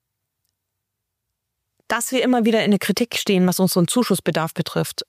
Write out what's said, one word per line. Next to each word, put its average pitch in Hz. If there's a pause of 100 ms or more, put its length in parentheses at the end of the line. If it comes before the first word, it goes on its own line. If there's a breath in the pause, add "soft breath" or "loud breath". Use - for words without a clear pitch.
(1900)
Dass 226
wir 254
immer 247
wieder 220
in -
der 202
Kritik -
stehen, 185
was 180
unseren 180
Zuschussbedarf 175
betrifft, -